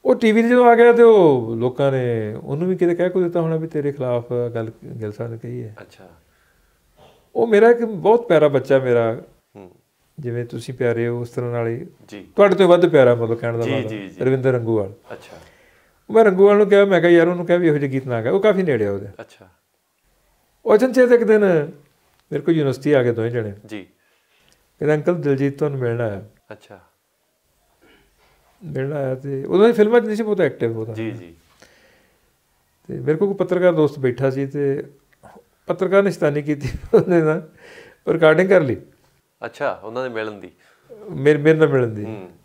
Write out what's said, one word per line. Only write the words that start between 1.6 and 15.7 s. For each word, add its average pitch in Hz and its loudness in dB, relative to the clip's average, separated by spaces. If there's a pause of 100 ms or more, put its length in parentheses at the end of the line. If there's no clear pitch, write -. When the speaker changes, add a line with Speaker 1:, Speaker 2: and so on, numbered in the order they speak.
Speaker 1:
ਨੇ 117 -4
ਉਹਨੂੰ 160 -6
ਵੀ 185 -2
ਕਿਤੇ 175 0
ਕਹਿ 175 -2
ਕੁ 185 -2
ਦਿੱਤਾ 170 -2
ਹੋਣਾ 160 -2
ਵੀ 160 -6
ਤੇਰੇ 143 -6
ਖਿਲਾਫ 123 -6 (220)
ਗੱਲ 110 -6 (300)
ਗਿੱਲ 107 -8
ਸਾਹਿਬ 117 -12
ਨੇ 113 -14
ਕਹੀ 120 -12
ਹੈ। 104 -16
Speaker 2:
ਅੱਛਾ। 95 -20 (1300)
Speaker 1:
ਉਹ 233 0
ਮੇਰਾ 220 4
ਇੱਕ 233 2
ਬਹੁਤ 220 0
ਪਿਆਰਾ 170 4
ਬੱਚਾ 135 0
ਮੇਰਾ, 120 -2 (340)
Speaker 2:
ਹੂੰ। 92 -20 (480)
Speaker 1:
ਜਿਵੇਂ 120 -8
ਤੁਸੀਂ 117 -14
ਪਿਆਰੇ 120 -2
ਹੋ 120 -6
ਉਸ 120 -10
ਤਰ੍ਹਾਂ 120 -8
ਨਾਲ 117 -4
ਹੀ 117 -8 (220)
Speaker 2:
ਜੀ। 104 -18 (100)
Speaker 1:
ਤੁਹਾਡੇ 196 4
ਤੋਂ 180 2
ਵੱਧ 175 6
ਪਿਆਰਾ, 131 4
ਮਤਲਬ 117 -4
ਕਹਿਣ 117 -6
ਦਾ 117 -4
Speaker 2:
ਜੀ, 120 -4
Speaker 1:
ਮਤਲਬ 127 -6
Speaker 2:
ਜੀ, 101 -12
ਜੀ। 90 -10
Speaker 1:
ਰਵਿੰਦਰ 131 0
ਰੰਗੂਵਾਲ। 113 -4 (200)
Speaker 2:
ਅੱਛਾ। - -20 (720)